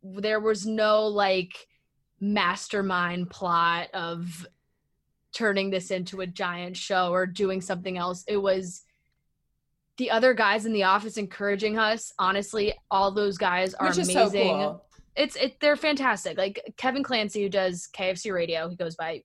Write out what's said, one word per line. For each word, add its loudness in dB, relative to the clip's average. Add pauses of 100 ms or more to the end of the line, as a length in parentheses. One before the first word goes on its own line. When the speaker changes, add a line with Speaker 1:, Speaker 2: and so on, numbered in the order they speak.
Speaker 1:
There -2
was 0
no, 4
like, 2 (640)
mastermind 0
plot 0
of -8 (880)
turning 0
this -4
into -6
a -6
giant -6
show 0
or 2
doing -2
something -4
else. -4
It 0
was 0 (1160)
the -2
other 6
guys 4
in 0
the 2
office 2
encouraging -2
us. 0
Honestly, 0 (180)
all 4
those 0
guys 0
are 0
Speaker 2:
Which 2
is 0
Speaker 1:
amazing. 4
Speaker 2:
so 2
cool. -2 (300)
Speaker 1:
It's, 0
it, -2
they're 4
fantastic. 0
Like, -4
Kevin -2
Clancy, -2
who 0
does -2
K -4
F -2
C -6
Radio, -2
he -8
goes -6
by -6